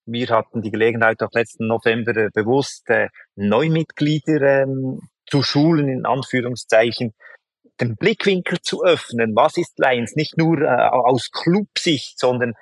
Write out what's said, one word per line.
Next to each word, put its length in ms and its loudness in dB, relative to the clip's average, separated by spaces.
Wir 220 -6
hatten 340 0
die 100 -8
Gelegenheit, 500 0
auch 100 -4
letzten 360 -4
November, 500 0
äh, 160 0
bewusst, 560 -2
äh, 180 2
Neumitglieder, 1300 0
ähm, 440 -6
zu 160 0
schulen, 460 2
in 180 -4
Anführungszeichen, 1080 -2
den 160 -2
Blickwinkel 640 -2
zu 220 -6
öffnen. 520 0
Was 220 2
ist 220 -6
Lions? 360 0
Nicht 220 -4
nur, 240 2
äh, 60 2
aus 640 2
Clubsicht, 880 -2
sondern 420 0